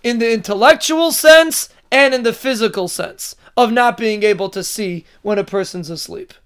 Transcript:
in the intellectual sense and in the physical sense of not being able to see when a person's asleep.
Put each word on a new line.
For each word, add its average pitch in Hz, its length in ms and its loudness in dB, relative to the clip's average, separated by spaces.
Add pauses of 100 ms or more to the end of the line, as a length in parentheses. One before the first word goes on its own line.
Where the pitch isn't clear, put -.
in 240 160 -2
the 226 120 0
intellectual 294 760 2
sense 320 580 4 (220)
and 262 240 4
in 247 80 -4
the 226 100 0
physical 220 540 -2
sense - 480 -10 (220)
of 233 160 2
not 240 240 2
being 214 260 -2
able 196 260 0
to 190 140 -8
see 175 420 -8 (180)
when 202 160 -2
a 196 60 -2
person's 180 460 -6
asleep. - 420 -12 (140)